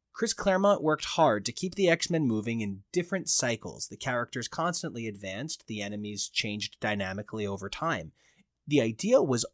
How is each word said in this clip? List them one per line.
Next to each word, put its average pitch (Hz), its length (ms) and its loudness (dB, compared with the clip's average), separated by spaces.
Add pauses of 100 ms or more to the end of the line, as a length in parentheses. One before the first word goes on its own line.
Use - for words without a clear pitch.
(140)
Chris 226 200 -2
Claremont 196 500 4
worked - 220 2
hard 120 400 4
to - 60 -4
keep 180 240 -6
the 190 140 4
X-Men 165 380 2
moving 113 340 0
in 98 300 -6
different 175 380 -4
cycles. 113 580 -2
The - 100 -16
characters 120 500 -4
constantly 160 600 -4
advanced, 101 600 -8
the 107 140 -6
enemies 104 460 -6
changed 104 520 -6
dynamically 104 680 -4
over 98 240 -6
time. 123 420 -4 (560)
The 147 140 4
idea 180 400 4
was 123 320 2